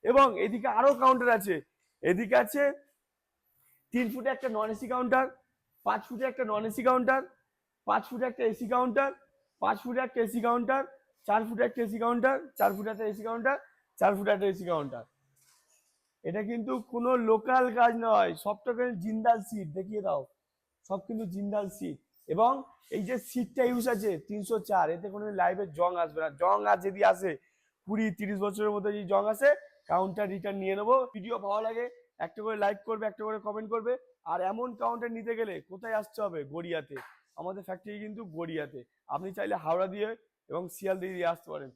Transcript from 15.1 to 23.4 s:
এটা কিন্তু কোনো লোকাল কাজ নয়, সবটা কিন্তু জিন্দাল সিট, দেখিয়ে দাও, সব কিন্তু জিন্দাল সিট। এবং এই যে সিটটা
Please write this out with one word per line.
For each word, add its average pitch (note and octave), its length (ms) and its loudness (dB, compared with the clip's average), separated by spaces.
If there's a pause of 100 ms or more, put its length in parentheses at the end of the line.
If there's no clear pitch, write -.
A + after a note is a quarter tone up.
এটা F#3+ 260 -4
কিন্তু A#3 240 -4 (180)
কোনো A#3+ 200 0 (180)
লোকাল B3 360 4 (140)
কাজ A#3 140 6 (140)
নয়, G3+ 240 4 (120)
সবটা G#3 340 -4
কিন্তু B3 260 -2
জিন্দাল A3 360 2 (100)
সিট, G3+ 180 -6 (100)
দেখিয়ে G3+ 300 -6
দাও, E3 140 0 (680)
সব G3 200 -4
কিন্তু A3+ 180 -6 (100)
জিন্দাল G3+ 320 -2 (100)
সিট। E3 200 -8 (360)
এবং A3 180 4 (440)
এই G#3+ 140 -2
যে B3+ 60 -2 (140)
সিটটা B3 400 -2